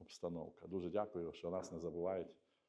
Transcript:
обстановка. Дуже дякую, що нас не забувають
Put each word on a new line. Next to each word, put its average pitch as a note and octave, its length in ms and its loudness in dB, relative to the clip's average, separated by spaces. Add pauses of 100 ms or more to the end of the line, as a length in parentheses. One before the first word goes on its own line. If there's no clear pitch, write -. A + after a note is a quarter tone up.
обстановка. E2+ 640 -4
Дуже F2 240 0
дякую, F2+ 420 2
що E2+ 180 -2
нас F#2 220 0
не E2+ 60 -4
забувають E2+ 500 2 (400)